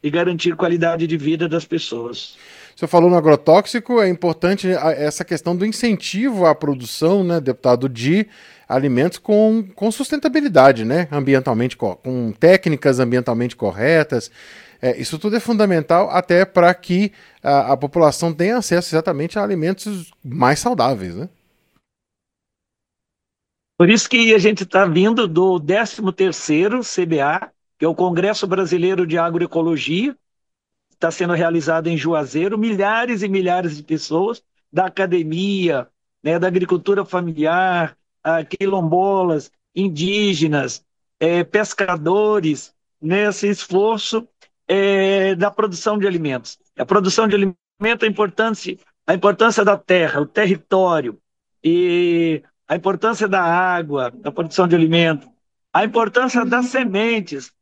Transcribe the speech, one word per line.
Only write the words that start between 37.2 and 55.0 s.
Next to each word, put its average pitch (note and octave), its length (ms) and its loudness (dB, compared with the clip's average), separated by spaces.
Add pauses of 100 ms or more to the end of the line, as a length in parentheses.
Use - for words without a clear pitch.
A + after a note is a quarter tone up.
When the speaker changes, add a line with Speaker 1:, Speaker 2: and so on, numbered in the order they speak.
Speaker 1:
ah, E3 180 0
quilombolas, F#3 1080 0 (240)
indígenas, E3 1080 -2 (380)
eh, E3+ 240 0
pescadores, F#3+ 1300 -2 (280)
nesse G3 460 -2
esforço, G#3 800 -2 (400)
eh, G3 680 0
da F#3 160 -2
produção G#3 480 -2
de G3+ 80 0
alimentos. D#3 520 -4 (200)
A B2+ 80 -4
produção G3+ 420 2
de G3+ 60 2
alimento, G3+ 720 -2
a A3 40 2
importância, G#3 680 -4 (280)
a - 60 0
importância G3+ 500 2
da G3+ 140 4
terra, D#3+ 460 0
o C#3+ 40 -2
território, F3+ 920 0 (440)
e E3+ 800 0 (240)
a D3+ 80 -2
importância G3 540 -2
da F#3+ 140 0
água, E3+ 680 -2
da B2+ 220 -12
produção E3+ 340 0
de E3+ 80 2
alimento, E3 540 2 (440)